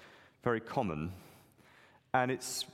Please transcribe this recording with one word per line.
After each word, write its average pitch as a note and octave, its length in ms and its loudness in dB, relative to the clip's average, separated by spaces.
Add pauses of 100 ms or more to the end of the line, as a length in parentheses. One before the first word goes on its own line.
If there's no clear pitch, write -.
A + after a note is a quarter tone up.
(440)
very A#2 160 4
common. F2+ 540 -2 (1000)
And B2+ 180 4
it's - 440 -4